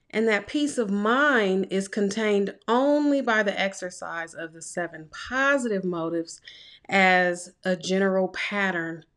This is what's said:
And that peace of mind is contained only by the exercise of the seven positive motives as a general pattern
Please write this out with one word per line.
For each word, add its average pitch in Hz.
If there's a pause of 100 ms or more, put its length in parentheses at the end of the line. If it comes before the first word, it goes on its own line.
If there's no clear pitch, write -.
And 220
that 208
peace 294
of 214
mind 214
is 190
contained 202 (120)
only 285
by 226
the 196
exercise 180
of 160
the 160
seven 165
positive 247
motives 165 (480)
as 180 (120)
a 185
general 185
pattern 175 (120)